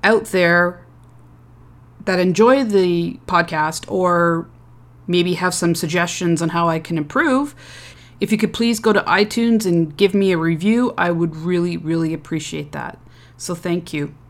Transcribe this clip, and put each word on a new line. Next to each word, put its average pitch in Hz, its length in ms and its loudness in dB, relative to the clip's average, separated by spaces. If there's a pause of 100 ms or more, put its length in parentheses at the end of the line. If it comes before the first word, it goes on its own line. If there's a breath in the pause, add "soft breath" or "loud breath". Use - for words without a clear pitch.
out 214 260 4
there 175 540 2 (1200)
that 185 120 0
enjoy 220 460 4
the 180 600 0
podcast 165 600 -2
or 175 640 0 (580)
maybe 180 280 2
have 180 180 -2
some 170 220 0
suggestions 170 680 -2
on 165 80 -2
how 170 220 0
I 160 80 0
can 165 180 -6
improve, 269 580 -2 (640 loud breath)
if 208 140 -2
you 214 60 0
could 214 160 -2
please 233 260 0
go 220 140 2
to 202 80 4
iTunes 214 640 2
and 170 280 0
give 196 200 2
me 196 180 2
a 170 60 0
review, 180 580 0
I 175 140 0
would 165 260 -2
really, 175 400 -2
really 165 380 -2
appreciate 156 580 -8
that. 135 260 -10 (380 soft breath)
So - 180 -8
thank 175 380 -4
you. 147 220 -6 (160)